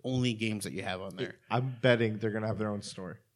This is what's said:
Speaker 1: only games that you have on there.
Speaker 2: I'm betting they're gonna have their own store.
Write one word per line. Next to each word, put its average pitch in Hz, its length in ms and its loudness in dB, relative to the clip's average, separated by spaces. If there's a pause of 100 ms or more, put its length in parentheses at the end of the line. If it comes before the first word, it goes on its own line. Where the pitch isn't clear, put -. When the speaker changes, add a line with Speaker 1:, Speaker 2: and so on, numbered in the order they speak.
Speaker 1:
only 123 300 2
games 107 300 -2
that 87 100 -6
you 92 100 -4
have 92 180 -4
on 95 140 -10
there. 95 200 -6 (160)
Speaker 2:
I'm 127 300 2
betting 113 380 6
they're 110 120 0
gonna 110 160 -2
have 113 100 -2
their 107 120 0
own 101 120 -4
store. - 380 -12 (160)